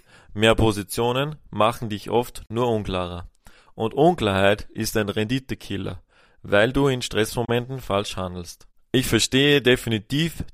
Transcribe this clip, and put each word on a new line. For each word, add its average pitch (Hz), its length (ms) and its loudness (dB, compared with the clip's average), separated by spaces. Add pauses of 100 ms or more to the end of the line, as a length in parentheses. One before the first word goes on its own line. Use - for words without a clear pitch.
(360)
Mehr 110 180 6
Positionen 120 840 0 (120)
machen 110 400 0
dich 101 220 -8
oft 117 380 -2
nur 120 180 -2
unklarer. 92 600 -4 (460)
Und 113 220 -4
Unklarheit 104 760 2
ist - 240 -6
ein 104 140 0
Renditekiller, 104 920 -6 (400)
weil 101 280 2
du 139 160 2
in 127 140 0
Stressmomenten 120 760 -4
falsch 101 360 -4
handelst. 90 520 -10 (240)
Ich 127 160 2
verstehe 135 560 4
definitiv 123 800 0 (100)